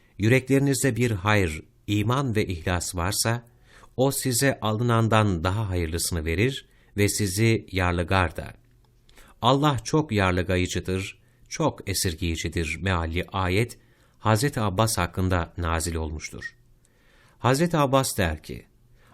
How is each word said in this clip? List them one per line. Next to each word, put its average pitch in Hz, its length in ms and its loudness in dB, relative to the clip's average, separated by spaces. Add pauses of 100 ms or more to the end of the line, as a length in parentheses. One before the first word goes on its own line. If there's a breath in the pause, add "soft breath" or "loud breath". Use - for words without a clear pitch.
(180 soft breath)
yüreklerinizde 131 760 2
bir 123 140 0
hayır, 92 520 2 (240)
iman 110 500 0
ve 107 100 2
ihlas 90 480 -4
varsa, 107 520 -2 (500 soft breath)
o 135 140 4
size 131 500 0
alınandan 107 840 2
daha 98 240 0
hayırlısını 85 560 -2
verir 92 440 -2 (280 soft breath)
ve 101 120 4
sizi 107 640 0
yarlıgar 90 640 0
da. - 180 -10 (880 soft breath)
Allah 139 420 4
çok - 280 0
yarlıgayıcıdır, 92 1080 0 (300 soft breath)
çok - 400 -4
esirgeyicidir." 82 920 -2
mealli 85 500 -2
ayet 95 460 0 (400 soft breath)
Hazreti 110 420 0
Abbas 107 380 0
hakkında 90 600 -2
nazil 82 360 -2
olmuştur. 78 600 -8 (880 soft breath)
Hazreti 160 340 2
Abbas 135 420 2
der 80 240 -2
ki, - 220 -14 (500 soft breath)